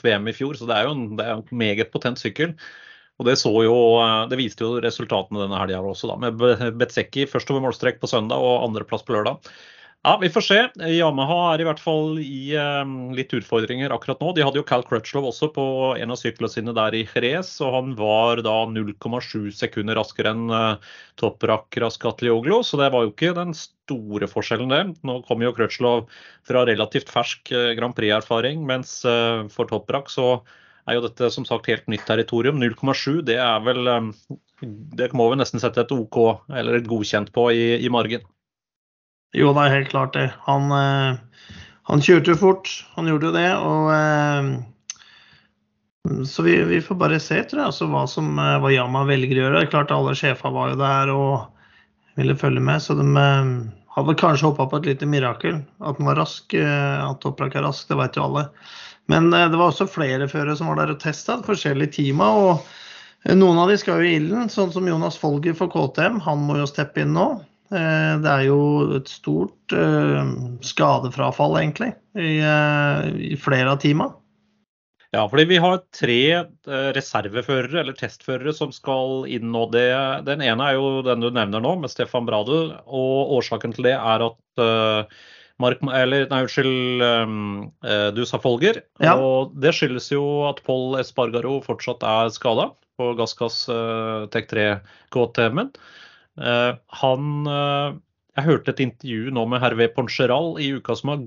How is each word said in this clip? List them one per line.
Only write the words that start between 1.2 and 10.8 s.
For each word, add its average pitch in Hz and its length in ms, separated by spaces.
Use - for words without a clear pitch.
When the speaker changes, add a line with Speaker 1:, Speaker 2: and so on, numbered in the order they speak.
Speaker 1:
er 113 80
en 107 180
meget 110 400
potent 123 240
sykkel. 156 400
Og 120 80
det 123 80
så 120 160
jo, 117 100
eh, 113 320
det 127 80
viste 117 240
jo 117 160
resultatene 107 640
denne 98 160
helgen 95 320
også 101 220
da, - 20
med 113 240
Be-, 120 400
Bezzecchi 127 480
først - 240
over 135 160
målstrek 120 320
på 123 80
søndag 117 320
og 123 300
andreplass 107 340
på 110 160
lørdag. 123 320
Ja, 160 160
vi 180 160
får 220 80
se. 196 140